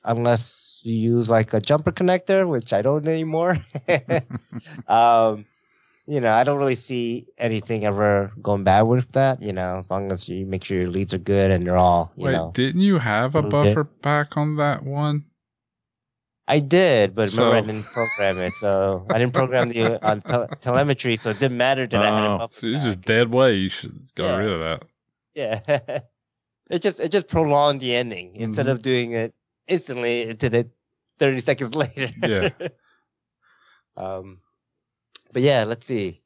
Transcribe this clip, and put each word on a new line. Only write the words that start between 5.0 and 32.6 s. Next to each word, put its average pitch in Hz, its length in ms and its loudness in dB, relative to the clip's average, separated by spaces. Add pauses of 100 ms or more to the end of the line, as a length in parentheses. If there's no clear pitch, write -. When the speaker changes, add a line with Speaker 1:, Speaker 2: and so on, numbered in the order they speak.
Speaker 1:
you 147 140 -2
know, 113 120 2
I 117 120 4
don't 143 140 0
really 135 180 2
see 120 500 -6 (100)
anything 110 480 -4
ever 101 460 2 (100)
going 101 240 -2
bad 95 180 6
with 123 300 2
that, 135 300 0
you 104 100 -6
know, 92 260 -4
as 92 120 -10
long 98 220 -4
as 90 160 -6
you 95 180 -8
make 95 180 -6
sure 98 160 -4
your 90 80 -2
leads 92 240 -4
are 92 60 -4
good 98 320 2
and 90 160 2
they're 90 100 0
all, 87 400 4
you - 100 -6
Speaker 3:
Wait, - 60 0
Speaker 1:
know, 82 220 -4
Speaker 3:
didn't 135 260 0
you 196 180 4
have 117 360 0
a 160 60 2
Speaker 1:
little 143 100 -2
bit. 143 240 4
Speaker 3:
buffer 147 100 0
pack 147 520 -4
on 151 200 -2
that 147 280 -2
one? 147 400 -4 (1200)
Speaker 1:
I 151 140 2
did, 139 560 4
but 107 160 0
remember 117 240 4
I 113 40 4
Speaker 3:
So 107 60 -6
Speaker 1:
didn't 107 260 -8
program 101 460 -2
it, 90 160 -4
so 98 560 0
I 113 80 0
didn't 127 160 0
program 127 340 0
the, 117 140 -2 (180)
uh, 110 100 0
on 104 100 -2
tel-, 117 280 -4 (120)
telemetry, 127 560 0
so 110 140 -4
it 101 100 -4
didn't 127 180 0
matter 131 300 2
that 101 120 0
I 104 60 2
had 107 180 2
a 104 100 0
Speaker 2:
Oh. 92 40 -2
Speaker 1:
buffer 113 160 -8
Speaker 3:
So - 140 -8
you 127 100 -2
just 113 200 -2
Speaker 1:
pack. 92 80 -14
Speaker 3:
dead 113 260 2
weight. 123 240 4
You 95 120 0
should - 320 -12 (140)
got - 120 -6
Speaker 1:
Yeah. 92 120 0
Speaker 3:
rid 104 120 0
of 85 100 -2
that. 80 240 -4 (500)
Speaker 1:
Yeah. 135 680 -4
<laughs> - 60 -20 (580)
It 175 140 -2
just, 196 160 -2
it 156 140 -4
just 190 160 0
prolonged 147 520 2
the 123 140 -2
ending. 98 400 -4
Instead 110 320 -4
Speaker 3:
Mm-hmm. 135 60 2
Speaker 1:
of 117 100 -4
doing 123 300 0
it 113 200 -4 (360)
instantly, 120 540 -2
it 113 180 -8
did 123 120 0
it 117 160 0 (520)
thirty 135 180 2
seconds 123 360 -2
<laughs> 151 80 0
later. 131 260 -4 (120)
Speaker 3:
Yeah. 190 280 0 (1500)